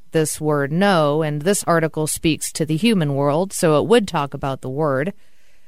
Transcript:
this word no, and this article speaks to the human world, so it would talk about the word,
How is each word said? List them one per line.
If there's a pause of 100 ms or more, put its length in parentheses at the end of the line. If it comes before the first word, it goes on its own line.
(120)
this
word
no,
and
this
article
speaks
to
the
human
world,
so
it
would
talk
about
the
word, (540)